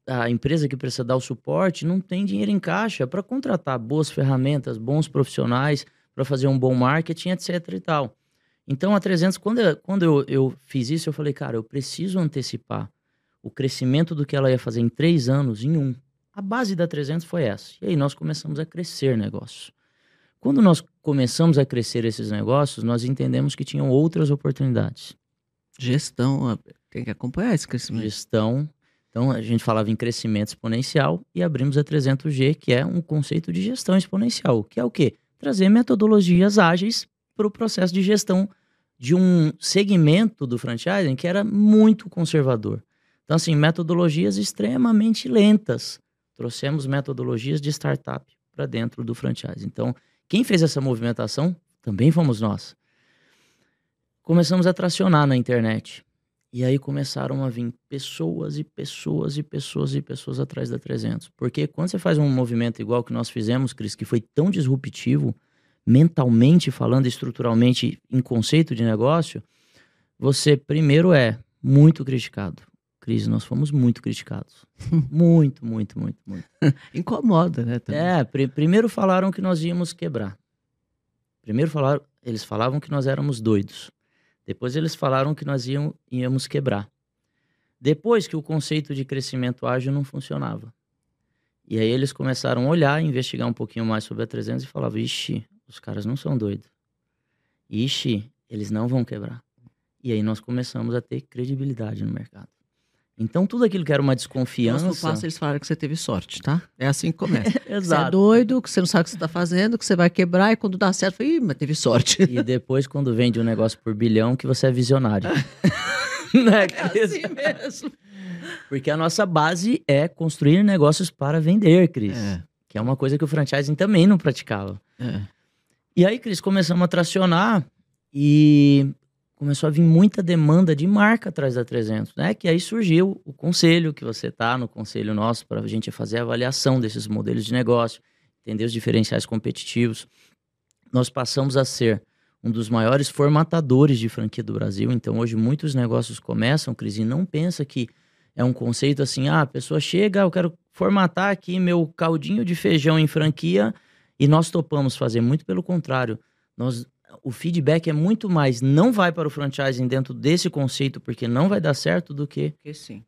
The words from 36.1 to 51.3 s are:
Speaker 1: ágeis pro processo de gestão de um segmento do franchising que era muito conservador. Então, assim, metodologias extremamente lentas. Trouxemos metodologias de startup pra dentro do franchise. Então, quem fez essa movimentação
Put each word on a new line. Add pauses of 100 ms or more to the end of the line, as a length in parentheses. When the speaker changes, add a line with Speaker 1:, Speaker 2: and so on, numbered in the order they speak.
Speaker 1:
ágeis (280)
pro
processo
de
gestão (480)
de
um
segmento
do
franchising
que
era
muito
conservador. (420)
Então,
assim,
metodologias
extremamente
lentas. (360)
Trouxemos
metodologias
de
startup (280)
pra
dentro
do
franchise.
Então, (340)
quem
fez
essa
movimentação (260)